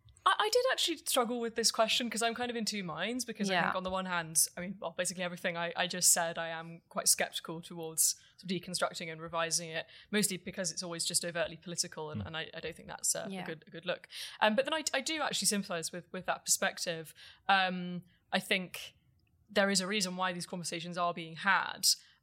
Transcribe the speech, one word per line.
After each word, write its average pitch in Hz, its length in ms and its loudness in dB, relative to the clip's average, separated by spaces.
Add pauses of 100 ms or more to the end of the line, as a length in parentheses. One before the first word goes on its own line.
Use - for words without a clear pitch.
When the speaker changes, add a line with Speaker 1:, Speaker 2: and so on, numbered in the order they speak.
(260)
Speaker 1:
I, - 120 6
I 415 140 2
did 494 200 6
actually 339 260 2
struggle 240 420 2
with 233 160 -4
this 226 160 4
question 226 380 2
'cause 214 120 -4
I'm 233 140 2
kind 240 160 -2
of 233 60 -4
in 220 80 -2
two 208 180 -2
minds, 185 420 -2
because 208 240 -2
I 190 40 2
Speaker 2:
Yeah. 170 100 6
Speaker 1:
think - 120 2
on 185 80 -2
the 185 60 -2
one 185 160 -2
hand, 165 400 2 (100)
I - 60 -6
mean, 185 180 -6
well, 165 160 -6
basically 180 280 -2
everything 175 340 -2
I, 170 180 -2
I 180 120 2
just 180 260 6
said, 170 240 2
I 165 120 -4
am 165 400 -10
quite - 180 0
skeptical - 540 2
towards 160 540 0 (220)
sort 180 140 -8
of 185 60 0
deconstructing 175 540 -4
and 160 100 -12
revising 165 480 -2
it, 160 160 -4 (260)
mostly 202 260 0
because 180 340 -6
it's - 120 -8
always 170 220 -4
just - 180 2
overtly 170 340 -2
political, 165 540 -6
and, 208 100 -6
Speaker 3:
Mm. - 60 -8
Speaker 1:
and 160 100 -8
I, 160 160 -6
I 165 60 -12
don't 165 160 -10
think - 140 -18
that's - 260 -2
a, 165 140 -6
Speaker 2:
Yeah. 190 140 -8
Speaker 1:
a - 20 -8
good, 160 200 -10
a - 40 -20
good 165 160 -14
look. - 220 -4 (340)
Um, 214 140 6
but 262 100 4
then 294 80 -2
I, 311 100 -2 (100)
I 269 80 2
do 311 200 -2
actually - 260 0
sympathise 196 460 -2
with, 175 180 -8
with 180 140 -8
that - 180 -2
perspective. 165 680 0 (340)
Um, 180 540 2 (320)
I 190 60 4
think - 560 -2 (540)
there 202 200 4
is 196 100 4
a 185 80 0
reason 185 300 0
why 185 160 2
these 175 120 -6
conversations 175 520 -6
are 175 160 2
being 165 240 -10
had. 190 500 2 (360)